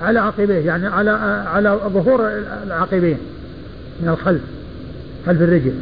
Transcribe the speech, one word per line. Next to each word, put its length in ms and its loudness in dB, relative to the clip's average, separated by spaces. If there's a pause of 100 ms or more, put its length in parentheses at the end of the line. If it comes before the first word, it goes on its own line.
على 160 2
عقبيه 360 2
يعني 320 0
على، 240 2
آه، 380 -2
على 300 4 (160)
ظهور 340 4 (380)
العقبين 500 2 (840)
من 60 0
الخلف، 320 2 (840)
خلف 160 4
الرجل. 400 4